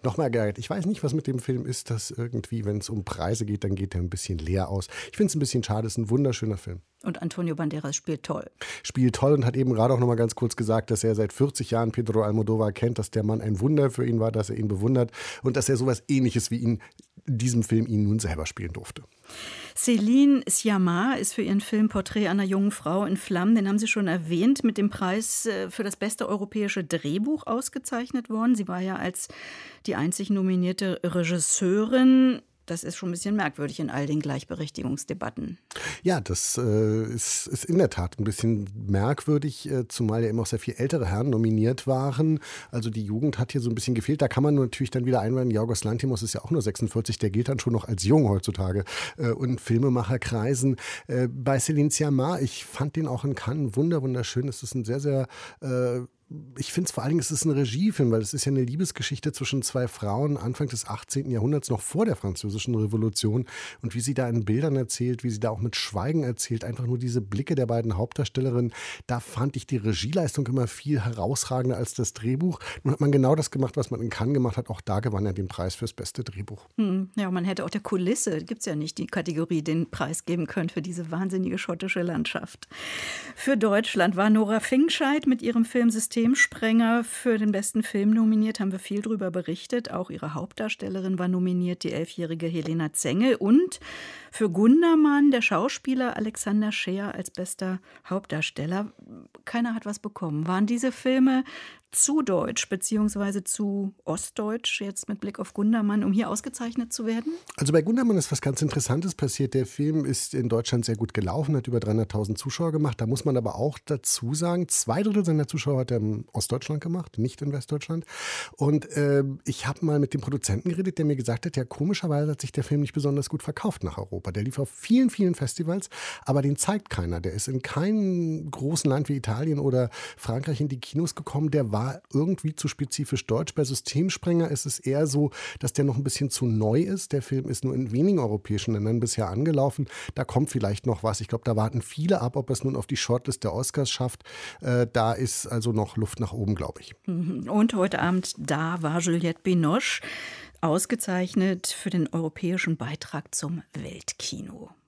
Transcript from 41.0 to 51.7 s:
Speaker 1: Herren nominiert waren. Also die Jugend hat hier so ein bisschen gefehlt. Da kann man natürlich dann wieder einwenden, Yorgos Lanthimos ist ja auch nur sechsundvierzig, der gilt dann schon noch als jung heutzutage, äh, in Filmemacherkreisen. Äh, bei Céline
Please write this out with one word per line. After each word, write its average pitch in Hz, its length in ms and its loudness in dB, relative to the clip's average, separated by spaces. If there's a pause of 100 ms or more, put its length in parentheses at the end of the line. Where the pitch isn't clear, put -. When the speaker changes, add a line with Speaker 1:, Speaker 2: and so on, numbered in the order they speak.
Speaker 1:
Herren 101 240 0
nominiert 113 580 2
waren. 139 540 2 (300)
Also 117 180 -4
die 110 160 -4
Jugend 113 340 0
hat 123 140 -2
hier 135 80 0
so 117 80 -2
ein 113 60 0
bisschen 123 200 0
gefehlt. 147 280 0
Da 127 60 4
kann 135 140 2
man 147 120 6
natürlich 131 360 0
dann 123 140 -2
wieder 127 160 4
einwenden, 127 300 2
Yorgos 110 340 0
Lanthimos 117 380 0
ist 113 100 -4
ja - 80 -4
auch - 100 -12
nur 160 120 2
sechsundvierzig, 110 560 -2
der 107 100 2
gilt 113 220 2
dann 135 80 0
schon 120 160 0
noch 107 120 0
als 95 160 -2
jung 120 280 6
heutzutage, 95 540 0 (340)
äh, 117 140 0 (120)
in 123 140 -2
Filmemacherkreisen. 120 1160 2 (300)
Äh, 127 220 0
bei 131 300 0
Céline 147 320 2